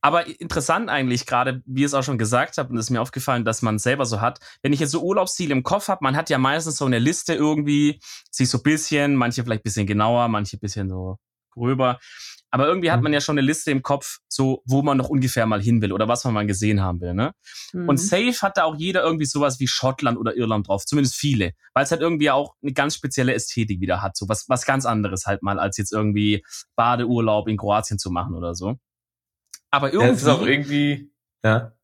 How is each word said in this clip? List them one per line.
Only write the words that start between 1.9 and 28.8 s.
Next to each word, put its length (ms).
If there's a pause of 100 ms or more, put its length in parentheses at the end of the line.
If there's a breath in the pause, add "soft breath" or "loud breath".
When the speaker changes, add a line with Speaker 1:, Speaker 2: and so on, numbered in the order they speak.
Speaker 1:
auch 100
schon 140
gesagt 400
habt 140
und 60
es 120
mir 120
aufgefallen, 440
dass 160
man 180
selber 260
so 140
hat, 200 (220 loud breath)
wenn 120
ich 80
jetzt 100
so 100
Urlaubsziele 520
im 100
Kopf 240
hab, 140
man 160
hat 120
ja 80
meistens 380
so 100
eine 140
Liste 340
irgendwie, 680 (300 loud breath)
sich 200
so 80
ein 60
bisschen, 520
manche 280
vielleicht 180
ein 20
bisschen 240
genauer, 400
manche 300
ein 20
bisschen 300
so 280 (360)
gröber. 460 (540 loud breath)
Aber 140
irgendwie 240
hat 80
Speaker 2:
Mhm. 40
Speaker 1:
man 100
ja 80
schon 160
eine 100
Liste 240
im 100
Kopf, 360 (100)
so 380
wo 160
man 160
noch 100
ungefähr 380
mal 160
hin 200
will 120
oder 160
was 160
man 80
mal 120
gesehen 360
haben 180
will, 140
ne? 180 (400 loud breath)
Speaker 3:
Mhm. 160
Speaker 1:
Und 100
safe 440
hat 160
da 80
auch 100
jeder 280
irgendwie 220
sowas 360
wie 80
Schottland 480
oder 180
Irland 320
drauf, 180
zumindest 300
viele, 380 (200 soft breath)
weil 120
es 60
halt 100
irgendwie 280
auch 320
eine 120
ganz 220
spezielle 380
Ästhetik 460
wieder 220
hat, 160
so 100
was, 220
was 160
ganz 200
anderes 420
halt 160
mal, 160
als 180
jetzt 160
irgendwie 500 (320 loud breath)
Badeurlaub 720
in 80
Kroatien 440
zu 120
machen 240
oder 180
so. 220 (960)